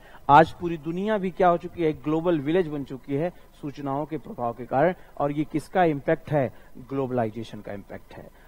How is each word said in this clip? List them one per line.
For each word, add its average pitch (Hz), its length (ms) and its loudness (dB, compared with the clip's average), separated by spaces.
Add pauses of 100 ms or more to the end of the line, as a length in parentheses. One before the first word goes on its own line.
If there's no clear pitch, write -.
(300)
आज 156 220 10
पूरी 170 260 -6
दुनिया 180 400 -2
भी 190 140 -2
क्या 185 160 4
हो 175 100 6
चुकी 175 260 -6
है, 156 60 2
एक 147 140 -4
ग्लोबल 160 360 0
विलेज 160 280 0
बन 147 160 -6
चुकी 139 320 -8
है 165 140 -2 (320)
सूचनाओं 139 440 -6
के 156 120 -8
प्रभाव 123 360 -6
के 120 120 -12
कारण। 151 280 2 (240)
और 147 140 0
ये 151 120 -2
किसका 170 400 0
impact 156 480 0
है? 135 200 2 (380)
Globalization 117 720 -4
का 104 120 -10
impact - 400 -14
है। - 140 -16 (200)